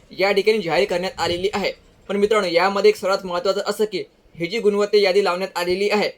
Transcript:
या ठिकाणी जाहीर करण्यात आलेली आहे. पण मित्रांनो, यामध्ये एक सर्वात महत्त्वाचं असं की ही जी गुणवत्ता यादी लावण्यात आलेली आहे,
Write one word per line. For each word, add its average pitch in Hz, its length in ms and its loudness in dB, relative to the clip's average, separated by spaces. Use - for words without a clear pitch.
या 190 120 2
ठिकाणी 208 300 2
जाहीर 165 280 0
करण्यात 185 300 -4
आलेली 175 340 -2
आहे. 190 180 -2
पण 196 80 -2
मित्रांनो, 202 300 2
यामध्ये 190 420 4
एक 208 60 4
सर्वात 190 300 -2
महत्त्वाचं 185 400 -2
असं 208 200 -2
की 180 180 -6
ही 165 120 -6
जी 208 120 -4
गुणवत्ता 202 380 2
यादी 196 260 4
लावण्यात 185 340 -4
आलेली 180 320 -2
आहे, 208 280 0